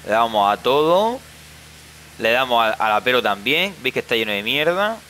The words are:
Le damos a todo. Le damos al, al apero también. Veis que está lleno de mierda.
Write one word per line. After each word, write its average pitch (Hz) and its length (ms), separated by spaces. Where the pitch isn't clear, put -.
Le 101 80
damos 110 400
a 101 100
todo. 170 560
Le 113 120
damos 123 320
al, 110 160
al 110 140
apero 117 300
también. 127 580
Veis 131 140
que 127 60
está 120 160
lleno 110 160
de 101 100
mierda. 175 560